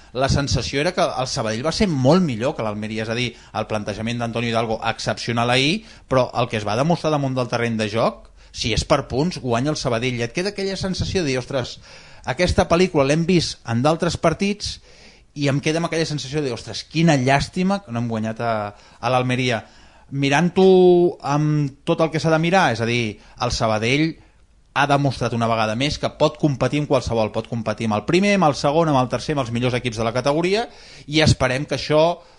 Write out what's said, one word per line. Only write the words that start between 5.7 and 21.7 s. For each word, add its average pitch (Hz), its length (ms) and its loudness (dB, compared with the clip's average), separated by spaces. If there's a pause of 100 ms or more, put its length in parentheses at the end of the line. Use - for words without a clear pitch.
però 131 160 2 (160)
el 120 80 -4
que 113 80 -4
es 104 80 -6
va 101 80 -2
demostrar 156 400 0
damunt 135 240 -2
del 123 160 -4
terreny 117 240 -2
de 107 160 -2
joc, 131 380 -2 (180)
si 110 240 -4
és 92 80 -2
per 143 240 0
punts, 147 320 -2
guanya 123 320 -2
el 147 80 -4
Sabadell. 123 400 -2
I 117 80 -4
et - 80 -12
queda 180 160 -4
aquella 196 240 -6
sensació 190 480 -4
de 143 80 -2
dir, 127 80 -2
«Ostres, 127 380 -6 (500)
aquesta 175 400 2
pel·lícula 170 400 4
l'hem 156 240 2
vist - 300 2 (100)
en 117 160 2
d'altres 165 320 0
partits», 196 640 -2 (580)
i 143 80 0
em 139 160 0
queda 156 160 0
amb 170 80 0
aquella 160 240 -2
sensació 143 320 -4
de, 131 80 -4
«Ostres, - 320 -8
quina 165 320 2
llàstima 143 720 0
que 117 80 -10
no 117 80 -2
hem 120 80 -4
guanyat 113 320 -4
a, 117 100 0 (460)
a 120 160 0
l'Almeria.» 127 480 0 (520)
Mirant-ho 175 1040 6 (100)
amb 147 520 0 (100)